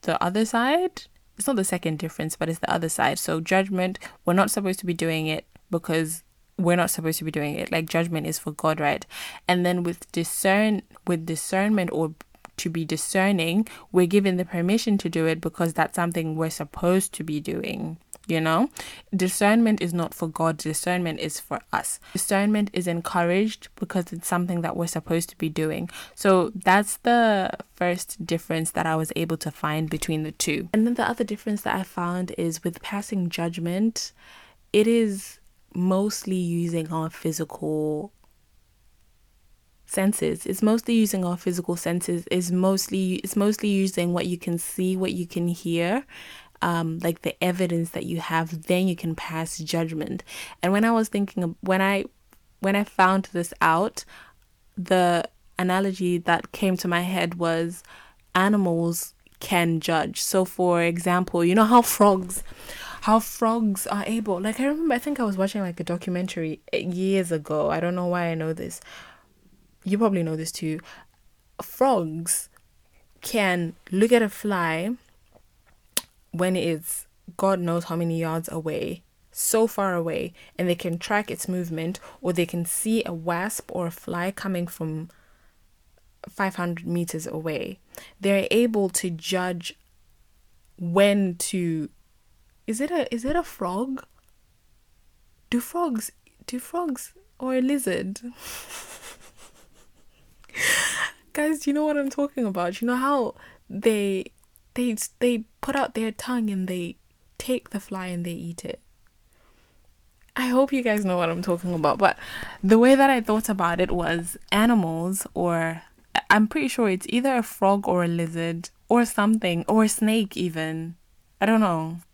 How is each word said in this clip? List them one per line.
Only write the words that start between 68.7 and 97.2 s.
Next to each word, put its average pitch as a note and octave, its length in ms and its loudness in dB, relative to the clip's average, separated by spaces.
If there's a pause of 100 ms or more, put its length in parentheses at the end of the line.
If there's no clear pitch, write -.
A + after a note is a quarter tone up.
You G3 140 0
probably G3+ 240 4
know D#3+ 140 -2
this D#3+ 160 -6
too. D#3 280 -4 (800)
Frogs E3+ 920 0 (720)
can F3+ 520 0 (160)
look G3+ 220 4
at A#3+ 100 8
a G#3+ 80 2
fly F3+ 640 -2 (1400)
when F3+ 260 0
it's E3 520 -4 (280)
God F#3+ 240 2
knows E3+ 260 0
how E3 100 -6
many E3 240 0
yards E3 320 -2
away, D#3+ 500 -4 (300)
so - 340 2
far G3 300 0
away, E3+ 380 -4 (220)
and F3+ 140 0
they F3 60 4
can E3+ 240 -4
track G#3 320 -2
its - 160 -8
movement, E3+ 520 -4 (220)
or F3+ 100 -2
they E3+ 140 2
can E3+ 180 -4
see A3 440 0
a - 40 -8
wasp F3 600 -4
or F3 140 -2
a E3 40 -4
fly F3 380 -4
coming F#3 380 -4
from D#3+ 420 -6 (1200)
five F#3+ 280 -4
hundred F3 280 -4
meters E3+ 400 -4
away. D#3+ 540 -6 (400)
They're G3 320 2
able A3 380 4
to F#3 200 -2
judge F3+ 640 -4 (1040)
when F#3+ 600 4
to, E3+ 520 -2 (800)
is A3+ 120 -2
it D4 120 -2
a, E4 200 0
is A#3 140 -4
it D4 100 0
a E4+ 60 2
frog? A#3+ 640 -4 (1400)
Do A#3+ 100 2
frogs, D4 520 -4 (340)
do B3 140 -8
frogs, E4 540 -6 (260)